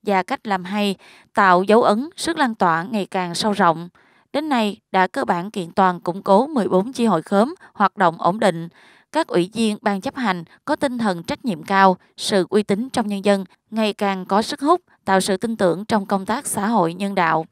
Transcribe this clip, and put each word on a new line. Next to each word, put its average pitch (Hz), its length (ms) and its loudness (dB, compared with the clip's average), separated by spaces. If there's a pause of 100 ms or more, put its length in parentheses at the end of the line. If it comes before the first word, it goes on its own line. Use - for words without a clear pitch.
và 190 200 0
cách - 240 -8
làm 190 160 -2
hay, 202 320 -2 (380)
tạo 190 300 4
dấu 214 200 6
ấn, 247 320 2
sức 320 220 -4
lan 247 180 0
tỏa 165 280 0
ngày 196 220 -4
càng 175 300 -6
sâu 214 160 -2
rộng. 175 380 0 (440)
Đến 302 160 -4
nay, 220 280 0 (140)
đã 185 160 2
cơ 269 180 -6
bản 175 260 -4
kiện 175 200 -8
toàn 180 280 2
củng 180 220 -6
cố 202 260 4
mười 277 200 -2
bốn 196 260 0
chi 240 120 -2
hội 175 160 2
khóm 226 340 0 (180)
hoạt - 240 -2
động 170 240 0
ổn 190 180 0
định. 170 300 -2 (420)
Các 320 160 -2
ủy 180 260 0
viên 214 280 -2
ban 202 200 -2
chấp 269 140 -8
hành 190 280 -4 (220)
có 294 100 0
tinh 254 220 -4
thần 185 260 -2
trách 285 220 -8
nhiệm 165 180 -6
cao, 190 340 4 (200)
sự 190 320 0
uy 202 140 2
tín 214 260 -4
trong 226 180 -4
nhân 202 180 -6
dân, 196 200 2 (260)
ngày 214 220 -2
càng 190 320 -4
có 196 160 2
sức 254 200 -6
hút, 330 200 2 (240)
tạo 190 160 2
sự 190 160 -2
tin 226 180 -4
tưởng 185 300 0
trong 208 200 0
công 190 200 -2
tác 233 220 -4
xã - 200 -4
hội 185 260 2
nhân 196 220 -6
đạo. 165 360 0